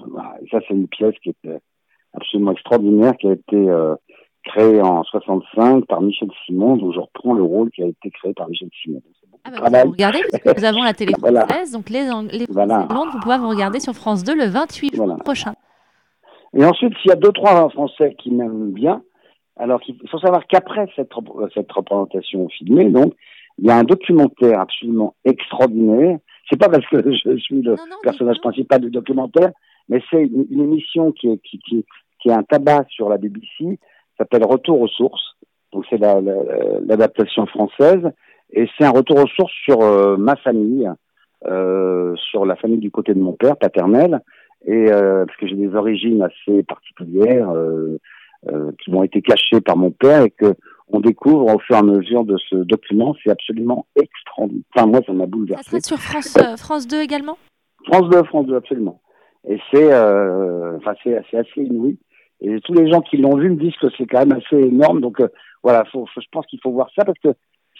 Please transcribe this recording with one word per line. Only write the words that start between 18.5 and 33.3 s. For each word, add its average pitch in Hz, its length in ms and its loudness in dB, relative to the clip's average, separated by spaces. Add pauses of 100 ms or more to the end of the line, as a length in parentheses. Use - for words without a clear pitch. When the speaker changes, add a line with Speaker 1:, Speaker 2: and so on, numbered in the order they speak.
Speaker 1:
bien, 117 320 -2 (540)
alors 120 240 -2
qu'il 127 160 -16 (120)
faut 160 120 -10
savoir 180 260 0
qu'après 190 480 0
cette 135 180 -8
rep-, 107 400 -10
cette - 200 -8
représentation 95 800 -6
filmée, 165 400 2
donc, - 240 2 (440)
il 98 80 -2
y 117 40 6
a 117 80 6
un - 60 4
documentaire 139 760 2
absolument 110 640 -4
extraordinaire. 127 920 2 (300)
C'est 135 120 0
pas 208 80 6
parce 151 180 2
que 147 120 0
<laughs> 123 260 0
je 131 140 0
suis 135 240 -4
le 117 100 0
Speaker 2:
Non, - 180 -2
non, 370 120 -16
Speaker 1:
personnage 117 340 -2
Speaker 2:
dites-nous. - 160 -6
Speaker 1:
principal 131 300 0
du 120 80 -8
documentaire, 131 600 0 (380)
mais 123 200 -2
c'est 160 140 0
une, 131 280 -2
une 135 100 -2
émission 156 500 -2
qui 123 200 -4
est, 107 80 -2
qui, - 200 -20
qui, 117 260 -6 (360)
qui - 80 0
est 117 40 4
un 110 120 0
tabac 143 460 2
sur 107 180 -6
la 104 100 0
B 98 80 -8
B 101 120 -12 (200)